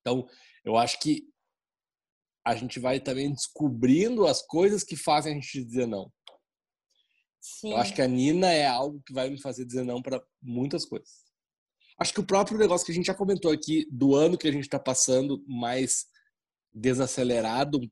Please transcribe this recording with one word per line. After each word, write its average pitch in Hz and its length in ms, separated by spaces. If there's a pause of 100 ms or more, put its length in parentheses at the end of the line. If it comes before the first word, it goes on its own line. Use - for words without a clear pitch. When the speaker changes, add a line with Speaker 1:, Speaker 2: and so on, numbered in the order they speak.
Speaker 1:
Então, 123 260 (380)
eu 110 120
acho 117 220
que 151 240 (1200)
a 117 100
gente 123 240
vai 127 200
também 135 320
descobrindo 151 960
as 139 160
coisas 196 420
que - 120
fazem 151 380
a - 20
gente 135 280
dizer 120 220
não. 107 260 (1300)
Speaker 2:
Sim. - 320
Speaker 1:
Eu 214 60
acho - 160
que 147 80
a 131 60
Nina 156 440
é 151 140
algo 139 400
que 135 80
vai 131 160
me 139 100
fazer 127 260
dizer 127 180
não 123 180
pra 131 200 (200)
muitas 135 440
coisas. - 400 (760)
Acho - 140
que 214 60
o 190 60
próprio 202 320
negócio 180 280
que 175 60
a 165 40
gente 175 100
já 190 80
comentou 190 380
aqui, 156 400
do 135 240
ano 165 220
que 156 100
a 143 40
gente 139 160
tá 139 120
passando 131 680
mais 127 580 (680)
desacelerado 123 1040 (120)